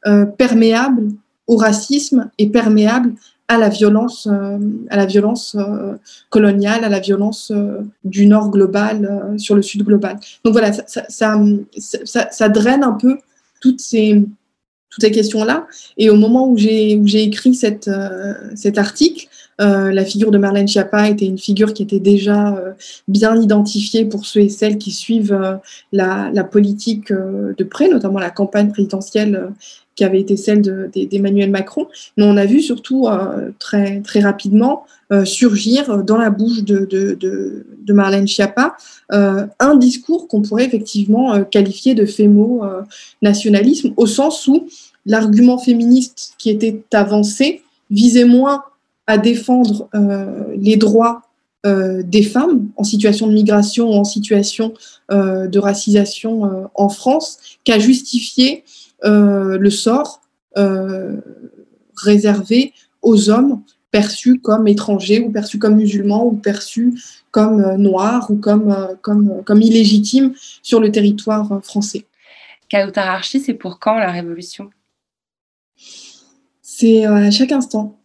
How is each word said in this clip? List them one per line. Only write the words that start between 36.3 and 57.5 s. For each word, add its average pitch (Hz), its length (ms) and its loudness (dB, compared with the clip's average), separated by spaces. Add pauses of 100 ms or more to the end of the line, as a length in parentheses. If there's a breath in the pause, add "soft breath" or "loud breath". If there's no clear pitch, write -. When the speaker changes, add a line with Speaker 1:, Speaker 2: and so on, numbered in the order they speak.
Speaker 1:
bouche 220 320 -2
de, 196 240 0
de, 190 260 -4
de, 196 540 -8 (160)
de 202 100 -2
Marlène 196 340 2
Schiappa, 208 520 -2 (340 loud breath)
euh, 202 340 0 (120)
un 277 180 4
discours 262 500 0
qu'on 214 140 -2
pourrait 208 240 0
effectivement, 214 680 0
euh, 202 80 2
qualifier 202 520 0
de 214 120 2
fémo, 214 580 2
euh, 190 160 -8 (400 loud breath)
nationalisme, 208 760 2
au 226 80 4
sens 285 400 -2
où 269 220 2 (360 loud breath)
l'argument 220 540 4
féministe 247 800 0
qui - 100 -4
était 214 340 -2 (120)
avancé 208 680 0 (300)
visait 233 340 4
moins 269 400 4 (420)
à 214 120 2
défendre, 233 760 0
euh, 202 640 -4
les 208 200 2
droits, 226 460 2 (440)
euh, 190 380 -2
des 196 180 2
femmes 254 540 0
en 202 80 -4
situation 208 420 0
de 214 60 2
migration 208 580 2
ou 214 40 0
en 202 100 2
situation, 208 680 -4 (380 loud breath)
euh, 190 380 -2
de 196 100 0
racisation, 202 880 -2
euh, 190 200 -6 (100)
en 202 120 0
France, - 760 -4